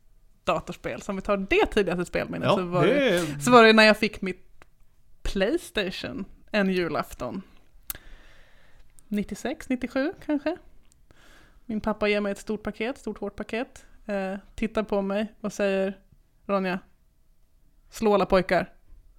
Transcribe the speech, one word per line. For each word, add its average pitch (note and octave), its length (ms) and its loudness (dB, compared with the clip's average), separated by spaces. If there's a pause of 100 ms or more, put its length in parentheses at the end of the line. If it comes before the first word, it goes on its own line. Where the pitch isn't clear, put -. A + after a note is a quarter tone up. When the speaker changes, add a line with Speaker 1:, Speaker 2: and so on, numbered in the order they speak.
(440)
Speaker 1:
datorspel. D#3+ 580 -4
Så G#3 100 -8
om G3 40 -6
vi F#3+ 60 -8
tar G#3 140 0
det E4 300 2
tidigaste F3+ 380 -4
spelminnet, - 440 -4
Speaker 2:
Ja, - 80 4
Speaker 1:
så F#3+ 60 -2
var F3 240 2
Speaker 2:
det - 80 4
Speaker 1:
det, C4+ 240 2
Speaker 2:
är D3 220 -4
Speaker 1:
så D3 100 -2
var A#3+ 140 12
det... A3 80 10
när A3 120 8
jag G#3+ 140 8
fick - 240 -4
mitt F#3 240 -8 (760)
Playstation G3 1000 -4 (260)
en G3+ 200 2
julafton. E3 720 -4 (1700)
Nittiosex, G#3 600 -6
nittiosju C4 440 -2 (140)
kanske. D4+ 300 -2 (1080)
Min G#3+ 140 -6
pappa G#3+ 280 -2
ger G#3 120 2
mig G3+ 120 -2
ett G3+ 60 -8
stort G#3 240 -8
paket, A3+ 360 -6
stort G#3+ 200 -10
hårt G3+ 180 -8
paket. - 480 -8 (220)
Eh, G3 280 -4 (200)
tittar A3 280 -2
på G3+ 200 -2
mig G#3 380 -4
och G#3 120 -6
säger: G3 460 0 (480)
"Ronja, F#3+ 320 -2 (1120)
slå G#3 240 2
alla G3 120 4
pojkar." F3+ 460 2 (460)